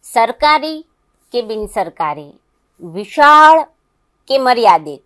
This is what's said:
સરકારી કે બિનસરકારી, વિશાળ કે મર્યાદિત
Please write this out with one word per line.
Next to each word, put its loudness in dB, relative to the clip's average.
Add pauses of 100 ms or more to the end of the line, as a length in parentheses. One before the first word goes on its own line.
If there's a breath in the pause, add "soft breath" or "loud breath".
સરકારી -4 (460)
કે -6
બિનસરકારી, -10 (460)
વિશાળ 2 (640)
કે -2
મર્યાદિત -2